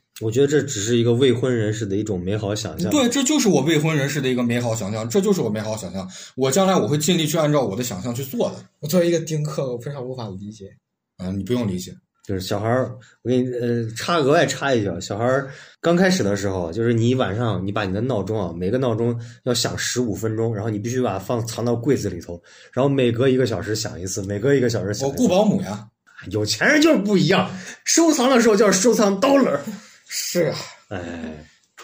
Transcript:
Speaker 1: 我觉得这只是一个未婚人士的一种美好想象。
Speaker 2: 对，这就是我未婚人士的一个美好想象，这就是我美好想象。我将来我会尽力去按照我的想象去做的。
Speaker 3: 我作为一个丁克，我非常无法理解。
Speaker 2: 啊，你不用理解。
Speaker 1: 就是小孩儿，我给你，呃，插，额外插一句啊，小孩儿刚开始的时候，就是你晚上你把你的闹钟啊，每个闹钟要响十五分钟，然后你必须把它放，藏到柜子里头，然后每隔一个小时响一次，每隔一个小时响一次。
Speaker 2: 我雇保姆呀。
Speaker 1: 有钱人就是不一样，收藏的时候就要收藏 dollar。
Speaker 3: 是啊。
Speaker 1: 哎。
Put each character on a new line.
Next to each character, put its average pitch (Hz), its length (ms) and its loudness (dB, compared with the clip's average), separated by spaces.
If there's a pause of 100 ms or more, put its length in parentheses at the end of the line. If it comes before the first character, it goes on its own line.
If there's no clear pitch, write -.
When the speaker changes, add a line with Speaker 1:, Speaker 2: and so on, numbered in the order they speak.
(220)
Speaker 1:
我 110 80 -2
觉 113 100 0
得 143 60 6
这 143 160 2
只 139 180 -6
是 113 160 0
一 117 80 4
个 120 80 4
未 123 220 4
婚 123 200 0
人 107 200 0
士 110 120 -4
的 95 100 -2
一 104 80 0
种 104 160 -4
美 95 180 -2
好 101 160 -2
想 80 240 -6
象。 175 140 -2
Speaker 2:
对， 269 180 2
这 269 140 0
就 294 160 2
是 226 80 2
我 151 140 4
未 151 180 2
婚 156 160 0
人 139 120 0
士 143 140 -4
的 131 80 0
一 123 60 0
个 120 80 0
美 120 160 0
好 117 160 -2
想 104 160 -4
象， 110 180 -4
这 202 100 2
就 202 140 4
是 170 80 0
我 113 80 0
美 107 100 -2
好 107 160 -4
想 92 160 -10
象。 92 160 -8 (280)
我 131 160 2
将 190 160 4
来 190 80 4
我 123 120 2
会 147 100 0
尽 175 200 2
力 160 80 0
去 151 120 -2
按 151 140 2
照 147 120 4
我 98 120 -4
的 123 60 -4
想 101 200 -6
象 120 120 -6
去 110 100 -6
做 190 260 -4
的。 95 80 -14 (220)
Speaker 3:
我 151 80 -8
作 180 120 4
为 170 80 4
一 170 40 2
个 165 100 2
丁 156 220 -4
克， 147 280 -4
我 120 60 -6
非 131 140 -10
常 135 140 -10
无 127 80 -8
法 117 160 -10 (100)
理 104 120 -12
解。 98 140 -18 (520)
Speaker 2:
啊， 92 140 -6
你 98 100 -4
不 107 120 -2
用 120 140 0
理 90 120 -4
解。 92 160 -12 (300)
Speaker 1:
就 101 80 -4
是 92 60 -2
小 101 180 -4
孩 107 120 -2
儿， 120 260 0 (280)
我 113 60 -6
给 127 120 2
你， 127 140 -2
呃， 120 300 -2 (120)
插， 170 220 -2
额 135 120 2
外 160 140 6
插 - 280 -2
一 117 80 4
句 98 60 -2
啊， 87 140 -4
小 101 160 -6
孩 117 80 -2
儿 139 260 0 (300)
刚 170 120 2
开 185 160 6
始 185 140 2
的 101 140 0
时 101 100 -4
候， 90 240 -4
就 104 100 -4
是 120 120 2
你 117 220 4
晚 104 200 0
上 104 300 -2
你 101 40 -4
把 107 140 -2
你 95 100 -2
的 101 60 -2
闹 117 240 -2
钟 107 160 -4
啊， 85 160 -4
每 90 140 -2
个 123 80 0
闹 127 180 0
钟 117 240 -2 (240)
要 123 100 0
响 113 240 -2
十 - 220 -4
五 113 160 0
分 107 220 -4
钟， 113 180 -2
然 101 80 -6
后 113 60 -4
你 107 100 -4
必 104 100 -6
须 127 120 -2
把 117 100 0
它 95 80 -4
放， 117 260 -4
藏 113 200 -6
到 120 100 2
柜 120 220 2
子 98 120 -2
里 87 120 -8
头， 87 200 -12 (300)
然 127 100 0
后 143 60 4
每 135 240 2
隔 135 160 2
一 131 80 4
个 127 100 2
小 98 160 -2
时 104 140 -4
响 80 240 -8
一 90 60 -8
次， 95 160 -6
每 101 180 -4
隔 139 140 2
一 135 80 4
个 120 80 2
小 104 160 -2
时 101 80 -2
响 135 160 -4
一 - 20 -6
次。 - 60 -8
Speaker 2:
我 247 60 0
雇 226 40 4
保 185 160 4
姆 151 200 2
呀。 104 220 -10 (440)
Speaker 1:
有 104 160 -2
钱 151 200 -2
人 294 160 4
就 311 120 6
是 233 60 4
不 196 180 2
一 151 100 4
样， 180 240 2 (320)
收 330 300 4
藏 254 160 2
的 262 100 6
时 240 80 6
候 214 80 6
就 214 80 6
要 202 80 6
收 220 220 4
藏 196 260 2
dollar。 277 400 4 (480)
Speaker 3:
是 - 360 -2
啊。 135 140 -2 (300)
Speaker 1:
哎。 82 580 -10 (380)